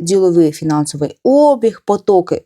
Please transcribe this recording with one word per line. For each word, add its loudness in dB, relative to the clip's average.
діловий 2
фінансовий -6
обіг, 2
потоки, -2